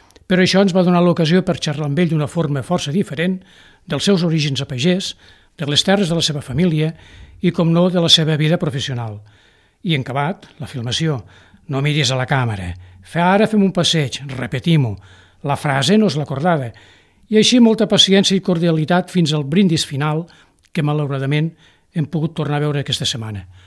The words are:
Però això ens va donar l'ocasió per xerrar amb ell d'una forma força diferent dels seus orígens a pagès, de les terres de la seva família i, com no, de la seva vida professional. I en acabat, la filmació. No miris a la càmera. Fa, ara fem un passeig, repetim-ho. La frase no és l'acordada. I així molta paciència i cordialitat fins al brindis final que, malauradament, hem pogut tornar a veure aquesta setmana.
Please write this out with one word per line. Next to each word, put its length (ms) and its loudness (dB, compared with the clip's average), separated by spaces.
Però 160 4
això 220 4
ens 100 2
va 80 4
donar 220 4
l'ocasió 420 2
per 140 -2
xerrar 260 -4
amb 120 -2
ell 120 2
d'una 200 -2
forma 360 -2
força 240 -2
diferent 480 -2
dels 200 -4
seus 160 4
orígens 400 0
a 80 -8
pagès, 440 -2
de 100 -6
les 160 0
terres 240 2
de 80 -2
la 80 -2
seva 160 -4
família 540 0
i, 80 2
com 240 0
no, 160 4
de 100 0
la 80 0
seva 300 2
vida 180 0
professional. 640 -6
I 160 -2
en 80 -4
acabat, 400 -4
la 80 -12
filmació. 480 -4
No 140 -4
miris 320 0
a 20 -2
la 140 -4
càmera. 400 -2
Fa, 320 0
ara 160 4
fem 100 2
un 140 2
passeig, 560 0
repetim-ho. 640 0
La 160 -2
frase 380 2
no 80 4
és 100 0
l'acordada. 540 -2
I 140 2
així 180 6
molta 300 4
paciència 480 4
i 80 -6
cordialitat 640 0
fins 240 0
al 100 -2
brindis 400 2
final 400 -4
que, 140 -2
malauradament, 680 -2
hem 140 -2
pogut 320 -4
tornar 240 -2
a 20 -2
veure 220 -2
aquesta 180 -6
setmana. 400 -8